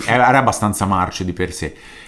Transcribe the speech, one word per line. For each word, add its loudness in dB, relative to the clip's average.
era, 4
era 4
abbastanza 0
marcio -2
di -4
per -4
sé. -8